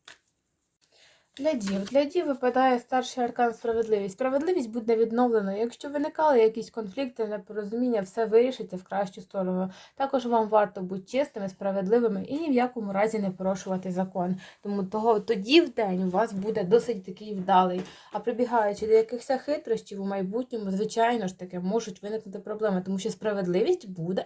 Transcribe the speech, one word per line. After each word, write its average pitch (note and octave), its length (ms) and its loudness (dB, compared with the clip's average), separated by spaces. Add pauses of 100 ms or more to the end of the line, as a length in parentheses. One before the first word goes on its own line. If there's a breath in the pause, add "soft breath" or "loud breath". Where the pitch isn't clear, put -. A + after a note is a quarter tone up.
(1400 soft breath)
Для D4+ 160 0
дів. G3 300 -2
Для B3 200 2
дів D4 240 -2
випадає B3+ 520 2
старший B3+ 440 -2
аркан A#3+ 300 0
справедливість. G#3+ 600 0
Справедливість C#4 560 0
буде A3+ 260 0
відновлена. A3 580 2
Якщо A#3 360 -4
виникали D4 500 2
якісь A3 300 4
конфлікти, A3+ 580 -6
непорозуміння, G#3 760 -2
все A3 240 -2
вирішиться A3 520 2
в F#3 60 -10
кращу G3 380 -4
сторону. F#3 500 -2 (240 loud breath)
Також C4+ 300 -2
вам A3+ 240 2
варто G#3 320 2
бути F#3 240 -6
чесними, A#3+ 440 -2
справедливими G3 720 0
і C#4 160 -4
ні E4 100 -4
в C4+ 40 4
якому A#3+ 400 0
разі G#3+ 260 2
не G3 120 -2
порушувати F#3+ 600 -4
закон. F#3 440 -2 (260 loud breath)
Тому G3+ 220 -4
того, G#3+ 360 0
тоді A3 420 2
в C#4+ 120 -2
день F#3+ 300 0
у F#3 60 0
вас G3+ 240 0
буде G3+ 300 -2
досить G#3 420 2
такий G#3 300 -12
вдалий. F#3 460 4 (300 loud breath)
А G#3+ 80 -6
прибігаючи A3 680 0
до A3 60 4
якихось A#3+ 480 2
хитрощів A3+ 600 -4
у G3 40 -6
майбутньому, G3 680 -4
звичайно A3 560 0
ж F#3 120 -8
таки, F3+ 200 -8
можуть G3+ 440 -2
виникнути G#3 360 -8
проблеми, G#3 460 -2
тому F#3+ 140 -2
що G#3+ 100 -2
справедливість G3+ 800 0
буде F#3 360 -4